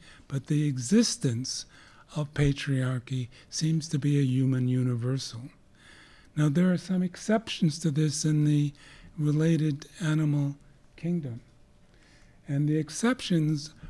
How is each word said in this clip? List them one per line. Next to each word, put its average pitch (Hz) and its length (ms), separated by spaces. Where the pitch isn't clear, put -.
but 139 200
the 151 200
existence 131 1000
of 151 180
patriarchy 131 960
seems 160 380
to 151 100
be 143 200
a 143 40
human 127 460
universal. 127 720
Now, 151 120
there 175 240
are 175 60
some 185 240
exceptions 185 800
to 160 100
this 151 340
in 151 200
the 147 280
related 151 680
animal 147 560
kingdom. 156 440
And 143 220
the 151 100
exceptions, 156 960